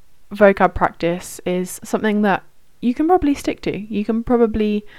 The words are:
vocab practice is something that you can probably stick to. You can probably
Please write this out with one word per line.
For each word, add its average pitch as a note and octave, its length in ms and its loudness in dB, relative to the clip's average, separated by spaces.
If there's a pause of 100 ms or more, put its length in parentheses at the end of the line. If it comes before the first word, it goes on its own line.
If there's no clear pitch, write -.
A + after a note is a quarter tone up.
(320)
vocab G3 420 4
practice - 720 -4
is F#3 380 -4
something G#3 380 -2
that G3+ 220 0 (380)
you A#3+ 120 0
can D#4 140 -2
probably F4 260 2
stick - 280 -6
to. - 160 -4
You G#3 280 -6
can A#3 180 -2
probably A3 640 0 (140)